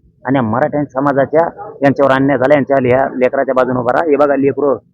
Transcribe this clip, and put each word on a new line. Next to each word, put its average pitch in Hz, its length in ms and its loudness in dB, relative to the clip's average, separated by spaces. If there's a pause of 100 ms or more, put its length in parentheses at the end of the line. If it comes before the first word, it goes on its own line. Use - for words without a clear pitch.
(260)
आणि 135 140 0
मराठ्यां 135 460 -2
समाजाच्या, 139 840 -2 (120)
यांच्यावर 139 280 2
अन्याय 135 260 2
झाला, 135 180 2
यांच्या 135 260 0
ले-, 131 380 0
लेकराच्या 127 340 0
बाजूने 127 260 0
उभा 120 140 -2
राहा. 160 160 0
हे 139 60 4
बघा, 143 200 2
लेकरं 135 420 0 (160)